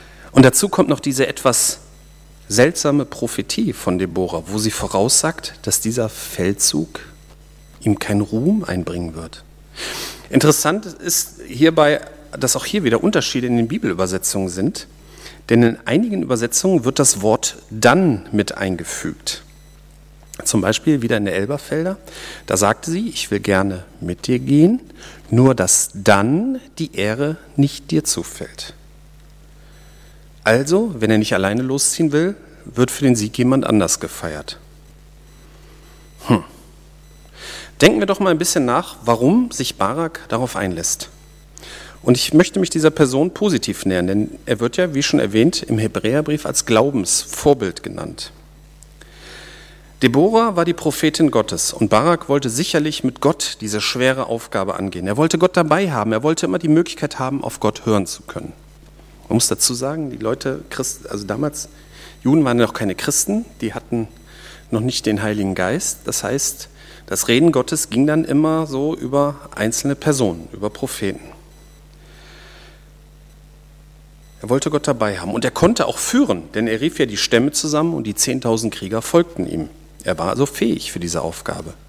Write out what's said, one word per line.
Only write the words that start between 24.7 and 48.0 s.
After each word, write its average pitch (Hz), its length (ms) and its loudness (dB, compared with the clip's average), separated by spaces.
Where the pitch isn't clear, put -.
nur 127 260 6
dass - 380 0
dann 127 640 2
die 160 160 -6
Ehre 127 420 -2
nicht - 360 0
dir 156 120 2
zufällt." - 720 -8
Also, 151 540 2
wenn 110 140 2
er 110 60 6
nicht 107 160 0
alleine 101 280 0
losziehen 139 500 0
will, 170 240 0
wird 123 240 0
für - 140 -8
den 127 120 6
Sieg 107 220 -4
jemand 127 280 2
anders 95 340 2
gefeiert. 78 580 -10
Hm. 98 160 2
Denken 214 180 6
wir 208 60 0
doch 190 140 0
mal 190 100 2
ein 165 80 4
bisschen 160 280 0
nach, 123 380 0
warum 139 480 2
sich - 240 -6
Barak 151 540 -2
darauf 120 260 -2
einlässt. - 540 -4
Und 123 140 4
ich - 160 -4
möchte 180 260 4
mich 180 120 0
dieser 156 180 4
Person 147 420 2
positiv 160 540 -2
nähern, 92 220 0
denn 104 220 0
er 120 140 -2
wird 117 180 -4
ja, 180 180 0
wie 139 80 -2
schon - 160 0
erwähnt, 110 440 2
im 113 140 -2
Hebräerbrief 131 680 -2
als - 200 -4
Glaubensvorbild 120 1160 2
genannt. - 480 -10